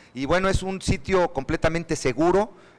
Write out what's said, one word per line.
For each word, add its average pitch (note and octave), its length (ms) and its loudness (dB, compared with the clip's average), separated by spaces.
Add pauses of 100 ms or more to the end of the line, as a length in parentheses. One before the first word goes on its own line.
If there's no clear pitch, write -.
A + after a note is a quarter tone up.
(120)
y C3+ 140 -8
bueno, F#3 240 2
es F#3 120 0
un F#3+ 200 -6
sitio F#3 500 0
completamente D#3+ 640 -2
seguro, F3 560 2 (260)